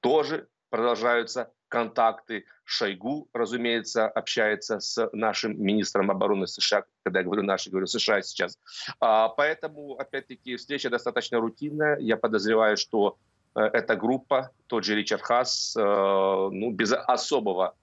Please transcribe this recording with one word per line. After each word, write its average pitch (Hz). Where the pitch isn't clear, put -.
тоже 147
продолжаются 117
контакты. 113
Шойгу, 110
разумеется, 117
общается 107
с -
нашим 110
министром 101
обороны 98
С -
Ш 104
А. 98
Когда 95
я 92
говорю 101
«наши», 98
говорю 95
С 110
Ш 107
А 98
сейчас. -
А, 113
поэтому, 147
опять-таки, 131
встреча 139
достаточно 117
рутинная. 147
Я 110
подозреваю, 110
что, 104
э, -
эта 110
группа, 131
тот 110
же 104
Ричард 104
Хасс, -
э, 113
ну, 98
без 104
особого 110